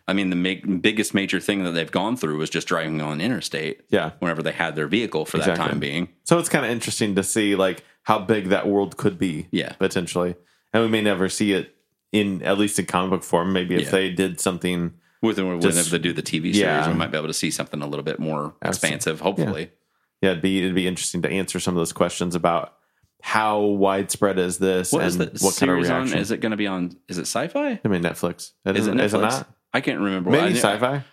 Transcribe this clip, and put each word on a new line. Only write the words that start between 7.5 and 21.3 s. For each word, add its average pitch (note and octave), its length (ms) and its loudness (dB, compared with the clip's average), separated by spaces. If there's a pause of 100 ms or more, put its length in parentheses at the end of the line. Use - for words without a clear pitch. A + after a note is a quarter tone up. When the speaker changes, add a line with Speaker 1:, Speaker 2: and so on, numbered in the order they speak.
Speaker 2:
like, F#2 280 0 (200)
how A2 160 2
big G2 300 0
that F#2+ 180 2
world G2+ 300 2
could G2 200 0
be E2 320 -2
Speaker 1:
Yeah. D#2 300 -2
Speaker 2:
potentially. F2+ 560 0 (380)
And A2+ 100 4
we A2+ 60 2
may A2 120 2
never G2 280 2
see G2+ 240 2
it F2+ 200 0 (380)
in, G2+ 320 2
at G2 160 2
least G#2 180 2
in F#2+ 80 0
comic F#2 240 0
book F2+ 140 0
form. F2 300 2
Maybe F2+ 220 0
if E2+ 100 2
Speaker 1:
Yeah. - 60 -2
Speaker 2:
they F#2+ 200 2
did F2+ 300 0
something F2 500 -2 (320)
Speaker 1:
With, G#2+ 160 2
when F#2 220 -2
Speaker 2:
just E2+ 280 0
Speaker 1:
they F2 80 0
do E2+ 160 0
the D#2 80 -4
T - 160 -4
V E2+ 160 -2
series, G2+ 120 4
Speaker 2:
Yeah. D#2 240 2
Speaker 1:
we D#2+ 40 0
might D#2+ 180 0
be D#2 60 -4
able D#2 100 -4
to D#2 60 -4
see - 160 -2
something - 320 -6
a C#2+ 60 -6
little C#2+ 160 -6
bit D2+ 160 -4
more D2+ 420 -4
Speaker 2:
Absolutely. - 80 -4
Speaker 1:
expansive, D#2+ 500 -2
Speaker 2:
Yeah. D2+ 40 -12
Speaker 1:
hopefully. F#2+ 480 -2 (500)
Speaker 2:
Yeah, G2 100 4
it'd E2+ 100 -2
be, F#2+ 180 2
it'd F2+ 160 0
be F#2 120 2
interesting F2+ 360 -4
to C#2+ 80 0